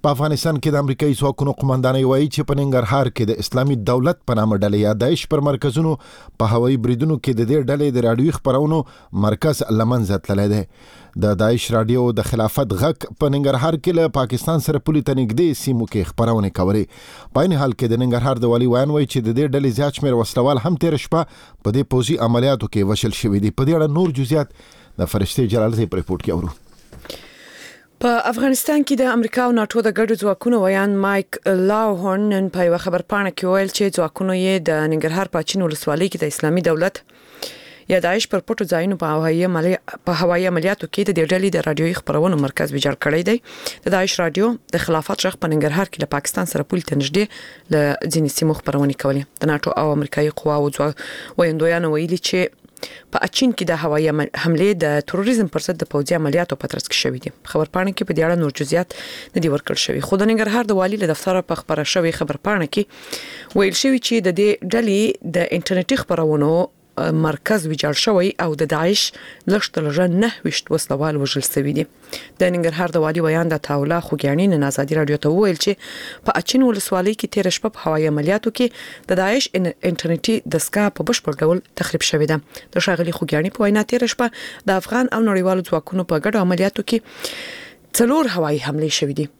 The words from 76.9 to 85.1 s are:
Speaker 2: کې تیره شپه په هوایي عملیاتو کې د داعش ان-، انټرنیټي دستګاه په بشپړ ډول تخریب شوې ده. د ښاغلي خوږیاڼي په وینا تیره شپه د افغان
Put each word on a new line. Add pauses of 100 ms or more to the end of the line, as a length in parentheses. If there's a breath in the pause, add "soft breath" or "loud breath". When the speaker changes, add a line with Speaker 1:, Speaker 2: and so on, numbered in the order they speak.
Speaker 2:
کې (100)
تیره
شپه
په
هوایي
عملیاتو
کې (460 loud breath)
د
داعش (120)
ان-، (160)
انټرنیټي (200)
دستګاه
په
بشپړ
ډول (180)
تخریب
شوې
ده. (400 loud breath)
د
ښاغلي
خوږیاڼي
په
وینا
تیره
شپه (400 loud breath)
د (120)
افغان